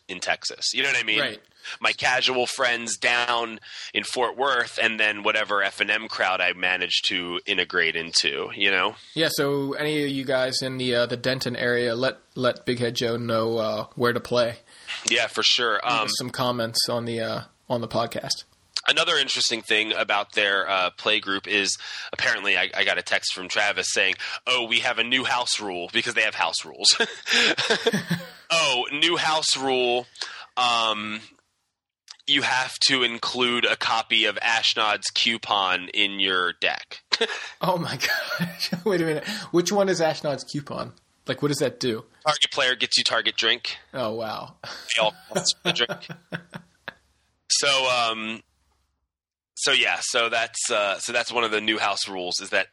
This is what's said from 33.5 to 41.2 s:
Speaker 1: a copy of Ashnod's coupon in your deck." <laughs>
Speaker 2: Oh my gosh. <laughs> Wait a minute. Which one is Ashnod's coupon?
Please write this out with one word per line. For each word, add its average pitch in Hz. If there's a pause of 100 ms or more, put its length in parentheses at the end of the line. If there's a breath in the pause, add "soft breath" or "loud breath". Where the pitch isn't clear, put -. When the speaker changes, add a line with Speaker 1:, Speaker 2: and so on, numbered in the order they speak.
Speaker 1:
a 110
copy 113
of 104
Ashnod's 110
coupon 98
in 98
your 92
deck." - (180)
<laughs> 226 (320 loud breath)
Speaker 2:
Oh 175
my 139
gosh. -
<laughs> -
Wait 185
a -
minute. 151 (240 loud breath)
Which 175
one 202
is 175
Ashnod's 147
coupon? 123 (340)